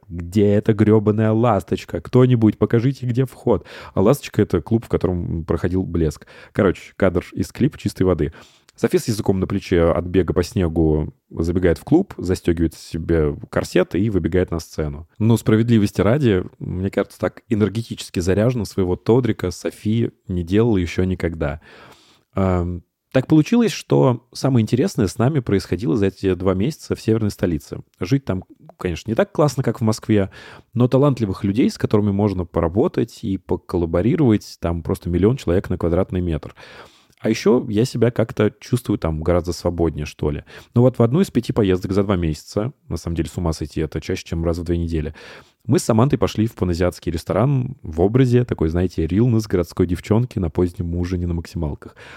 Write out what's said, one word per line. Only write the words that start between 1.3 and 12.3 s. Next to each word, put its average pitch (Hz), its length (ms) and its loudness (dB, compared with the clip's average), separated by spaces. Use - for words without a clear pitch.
ласточка? 110 680 0
Кто-нибудь, 123 580 4
покажите, 120 480 0
где 123 180 0
вход?» - 420 -2
А 95 100 0
«Ласточка» — 110 400 2
это 98 180 0
клуб, 117 240 -2
в - 40 -18
котором 85 560 -2
проходил 87 380 -2
«Блеск». 82 460 -4
Короче, - 420 0
кадр 90 380 0
из - 180 -6
клипа - 260 -2
чистой - 280 -4
воды. 80 280 0
София 170 200 0
с - 80 -6
языком 101 320 0
на 92 80 0
плече 87 420 2
от 87 140 0
бега 90 280 0
по 90 120 0
снегу 80 680 0
забегает 85 480 0
в - 60 -20
клуб, 180 320 2
застегивает 85 580 -2